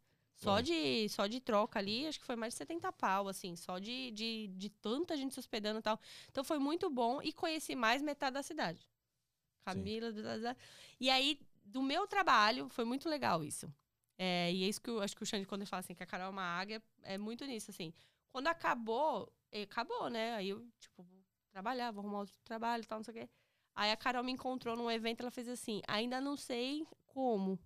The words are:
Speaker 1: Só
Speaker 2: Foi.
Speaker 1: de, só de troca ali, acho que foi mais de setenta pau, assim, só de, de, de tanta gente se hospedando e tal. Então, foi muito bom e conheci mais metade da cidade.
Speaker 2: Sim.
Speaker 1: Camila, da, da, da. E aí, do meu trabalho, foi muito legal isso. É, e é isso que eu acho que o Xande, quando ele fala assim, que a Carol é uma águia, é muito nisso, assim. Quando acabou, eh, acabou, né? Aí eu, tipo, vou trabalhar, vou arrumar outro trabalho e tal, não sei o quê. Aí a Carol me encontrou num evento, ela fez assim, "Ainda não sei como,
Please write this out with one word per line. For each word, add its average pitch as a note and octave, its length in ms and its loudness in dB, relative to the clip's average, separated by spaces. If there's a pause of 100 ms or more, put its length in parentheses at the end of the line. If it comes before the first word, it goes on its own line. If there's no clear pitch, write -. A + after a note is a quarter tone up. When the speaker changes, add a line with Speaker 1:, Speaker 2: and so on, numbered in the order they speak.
(320)
Speaker 1:
Só G3+ 220 2
Speaker 2:
Foi. A#3 80 6
Speaker 1:
de, C4+ 460 2
só G3+ 180 0
de A#3+ 120 -2
troca G#3+ 380 4
ali, G#3+ 300 0
acho D4+ 120 -4
que - 60 -20
foi B3 100 -4
mais A#3 200 -4
de - 20 -8
setenta E4+ 340 -4
pau, G3 360 2
assim, F#3 280 -6
só F3+ 220 -6
de, B3 320 -4
de, A3 380 -4
de F#3+ 220 -6
tanta C#4+ 460 0
gente C4+ 200 -2
se C4 40 -8
hospedando G#3+ 380 -2
e A3 60 -4
tal. G#3+ 160 2 (280)
Então, C4+ 160 -2
foi D#4 140 2
muito D#4 320 2
bom B3 320 2
e D#4 100 -2
conheci D#4 440 -2
mais B3 260 4
metade C#4+ 320 0
da C#4 80 -2
cidade. C4 380 -2
Speaker 2:
Sim. - 80 -20 (760)
Speaker 1:
Camila, G#3 480 -2
da, G#3+ 120 -6
da, A3+ 160 -4
da. A#3+ 180 -4 (420)
E B3+ 80 2
aí, C4+ 320 6 (240)
do B3+ 200 -2
meu D#4+ 240 2
trabalho, C4+ 600 6
foi A#3+ 140 -2
muito B3+ 240 0
legal A#3 360 2
isso. - 280 -8 (520)
É, F3 300 2
e F#3 100 2
é F#3+ 40 4
isso G#3+ 120 0
que - 100 -8
eu A3+ 120 -2
acho G3 140 -2
que - 80 -10
o - 20 -4
Xande, G3 220 -2
quando G3 140 -4
ele G3+ 80 -8
fala F#3 100 -4
assim, F#3 160 -10
que - 80 -12
a - 20 -14
Carol F#3 220 -6
é - 20 -6
uma G3 140 -4
águia, F#3+ 360 -2 (220)
é F#3+ 160 -6
muito A3 260 -6
nisso, A#3 280 -6
assim. E3 200 -8 (380)
Quando C#4 180 -4
acabou, C4 840 2 (200)
eh, G#3 120 -6
acabou, D4+ 480 -4
né? A#3 240 -2
Aí G3 140 -2
eu, G#3 100 -4 (200)
tipo, - 220 -20
vou F#3 220 -20 (260)
trabalhar, A#3+ 400 -2
vou G3+ 140 -6
arrumar G#3 160 -2
outro G3+ 240 -6
trabalho A#3 400 -2
e - 20 -18
tal, A3 140 -6
não A3 40 -8
sei A3+ 100 -12
o A3+ 40 -12
quê. A#3+ 120 -10 (440)
Aí G#3 180 4
a G#3+ 60 2
Carol B3 260 2
me B3+ 80 0
encontrou B3+ 460 -2
num A#3 140 0
evento, A3+ 300 0
ela A#3+ 100 -4
fez A#3+ 180 -6
assim, A#3 380 -4
"Ainda A#3+ 340 0
não C#4 160 0
sei C4+ 480 -2 (220)
como, G3 580 2